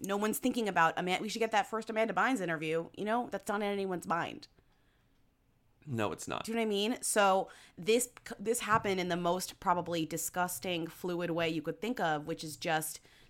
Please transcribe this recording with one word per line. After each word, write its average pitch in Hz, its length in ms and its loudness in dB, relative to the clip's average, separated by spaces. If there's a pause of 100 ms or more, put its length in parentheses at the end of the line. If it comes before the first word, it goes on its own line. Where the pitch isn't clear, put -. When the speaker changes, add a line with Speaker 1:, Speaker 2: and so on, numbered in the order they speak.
Speaker 1:
no 196 160 0
one's 208 220 2
thinking 240 300 0
about, 170 300 4
"Ama-, 180 220 0
we 214 80 -4
should 208 100 -4
get 220 140 0
that 208 180 2
first 220 180 -4
Amanda 220 240 0
Bynes 214 280 2
interview," 165 460 -2 (100)
you - 80 -4
know? 233 260 0
That's - 180 -6
not 214 140 0
in 202 60 0
anyone's 190 400 -2
mind. 165 400 -4 (1400)
Speaker 2:
No, 107 220 0
it's - 160 -10
not. - 160 -4
Speaker 1:
Do 220 80 -6
you 226 40 0
know 226 60 2
what 220 40 0
I - 20 0
mean? 208 320 0
So 196 480 4 (300)
this, 220 320 4 (280)
this 220 220 -2
happened 208 400 2
in 180 80 0
the 170 80 0
most 180 420 0
probably 175 460 0
disgusting, 175 840 -4
fluid 175 440 -4
way 165 180 2
you 160 140 -2
could 160 180 -6
think 240 180 -4
of, 156 280 0
which 160 180 -6
is 151 140 -10
just 156 420 -2 (300)